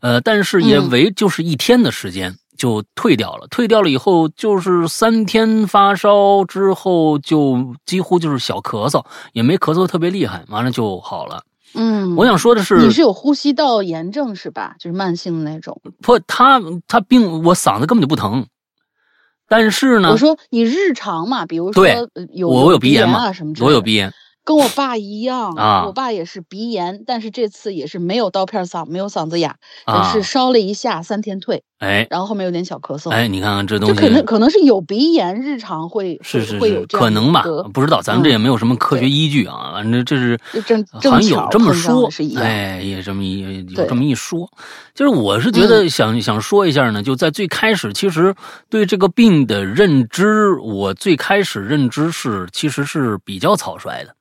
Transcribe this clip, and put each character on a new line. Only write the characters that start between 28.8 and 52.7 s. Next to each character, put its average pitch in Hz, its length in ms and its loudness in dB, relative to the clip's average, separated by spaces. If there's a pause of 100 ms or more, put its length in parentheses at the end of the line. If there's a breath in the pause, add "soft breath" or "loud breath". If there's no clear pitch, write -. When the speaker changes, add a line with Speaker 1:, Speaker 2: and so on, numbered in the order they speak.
Speaker 2:
没 165 120 -10
有 190 100 -6
嗓 165 220 -6
子 170 100 -4
哑， 151 160 -4 (300 loud breath)
Speaker 1:
啊。 101 260 2
Speaker 2:
只 220 60 0
是 202 60 -2
烧 254 280 0
了 240 80 4
一 202 140 -2
下， 202 300 -6
三 208 180 -6
天 196 180 -8
退。 185 220 -6 (160)
Speaker 1:
哎。 101 320 -2
Speaker 2:
然 170 100 -4
后 185 60 -6
后 208 80 -8
面 196 120 -6
有 180 40 -4
点 175 160 -6
小 170 140 -12
咳 147 180 -12
嗽。 165 140 -8
Speaker 1:
哎， 117 160 0
你 95 140 -4
看 104 120 -2
看 101 140 -4
这 107 100 -2
东 104 120 0
西。 104 60 2
Speaker 2:
就 104 60 0
可 294 80 6
能， 254 160 4
可 226 140 0
能 240 100 4
是 392 120 2
有 233 200 4
鼻 247 320 0
炎， 202 260 -2
日 269 200 -6
常 170 280 -10
会， 185 360 -6
Speaker 1:
是， 120 200 -4
是， 107 100 -8
Speaker 2:
会， 101 80 -4
会 214 80 2
有 - 180 -4
这 - 100 -4
样 120 80 2
的 110 60 2
一 - 20 0
个， 107 80 0
Speaker 1:
是， - 0 -
可 - 0 -
能 139 100 2
吧， 156 120 2 (280)
不 131 80 -4
知 135 60 2
道， 147 160 2
咱 110 140 -2
们 123 80 2
这 156 80 6
也 113 80 2
没 110 80 2
有 131 100 2
什 110 80 -2
么 120 120 2
科 - 200 -2
学 123 100 0
依 147 220 0
据 139 160 0
啊， 87 80 -12
Speaker 2:
嗯。 64 200 -12
对。 - 20 -
Speaker 1:
反 107 160 -4
正 123 140 0
这 143 100 -2
是 120 240 -2 (120)
Speaker 2:
就 220 100 -6
正， 214 220 -2 (280)
Speaker 1:
好 - 80 6
像 214 40 4
有 165 280 2
这 220 80 4
么 208 120 4
说， - 20 2
Speaker 2:
正 170 100 -2
巧 240 80 0
碰 247 100 4
上 - 0 -
了 233 80 2
是 - 140 -8
一 151 60 -4
样。 123 140 -4
Speaker 1:
哎， 101 380 -4
也 98 220 -8
这 98 100 -8
么 98 100 -6
一， 95 180 -6
有 95 340 -12
Speaker 2:
对。 180 120 -2
Speaker 1:
这 - 60 -4
么 123 100 0
一 143 120 0
说。 170 340 -8 (460 loud breath)
就 277 100 0
是 294 40 4
我 107 300 2
是 190 120 0
觉 190 160 4
得 214 200 6
想， 113 300 0
Speaker 2:
嗯。 113 40 -2
Speaker 1:
想 110 200 -2
说 202 240 2
一 165 60 2
下 131 180 2
呢， 104 140 -4
就 135 120 -2
在 160 140 0
最 185 180 -4
开 220 280 0
始， 107 180 -6
其 196 160 -2
实 175 240 2 (340 loud breath)
对 220 160 0
这 196 140 -2
个 190 120 2
病 180 360 4
的 101 180 -2
认 135 440 2
知， 208 500 2
我 101 380 -4
最 175 200 0
开 202 280 -2
始 107 200 -6
认 135 240 0
知 151 240 -2
是， 101 400 -6
其 - 160 -6
实 143 160 -4